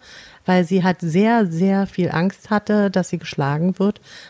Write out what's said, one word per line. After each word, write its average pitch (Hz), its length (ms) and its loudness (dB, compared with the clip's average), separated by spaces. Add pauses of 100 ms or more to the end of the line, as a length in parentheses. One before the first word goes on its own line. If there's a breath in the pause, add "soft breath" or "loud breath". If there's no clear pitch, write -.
(460 loud breath)
weil 180 160 4
sie 175 200 0
halt 180 160 0
sehr, 202 460 2
sehr 190 400 0
viel 175 240 -4
Angst 170 400 -4
hatte, 208 400 0
dass 185 200 -2
sie 175 100 -6
geschlagen 151 580 -2
wird. 202 240 -2 (280 loud breath)